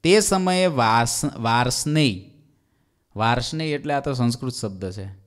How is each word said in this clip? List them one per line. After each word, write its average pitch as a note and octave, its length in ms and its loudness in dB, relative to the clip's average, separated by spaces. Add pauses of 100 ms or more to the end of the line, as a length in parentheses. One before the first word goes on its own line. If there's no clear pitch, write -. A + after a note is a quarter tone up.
તે F#3+ 160 6
સમયે F#3 460 2
વાસ-, A#2 720 2
વાર્ષ્ણેય, A#2+ 840 0 (920)
વાર્ષ્ણેય B2 580 -2
એટલે C#3+ 200 -4
આ C#3 60 0
તો C#3+ 140 -4
સંસ્કૃત B2 400 -2
શબ્દ F#2+ 360 -8
છે. F#2+ 160 -12 (220)